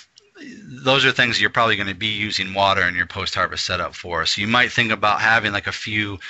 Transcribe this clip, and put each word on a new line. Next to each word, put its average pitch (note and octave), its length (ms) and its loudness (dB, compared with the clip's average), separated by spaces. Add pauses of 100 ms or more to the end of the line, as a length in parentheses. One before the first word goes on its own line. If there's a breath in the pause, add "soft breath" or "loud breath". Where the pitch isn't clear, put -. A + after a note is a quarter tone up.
(380 loud breath)
those C3+ 640 -2
are C3 80 6
things A#2 300 2
you're G#2 80 4
probably A2+ 260 4
gonna G2 200 -4
be F#2+ 100 -4
using G#2 480 -4
water G2 340 4
in F2+ 60 0
your F2 140 0
post-harvest F2+ 580 -4
setup F2+ 300 -4
for. E2+ 320 -4
So - 120 0
you G2+ 80 -2
might A#2+ 240 2
think A#2 200 0
about G#2 280 2
having, A2 320 2
like, G2+ 140 -4
a F#2+ 60 -4
few, G#2 480 -4 (100)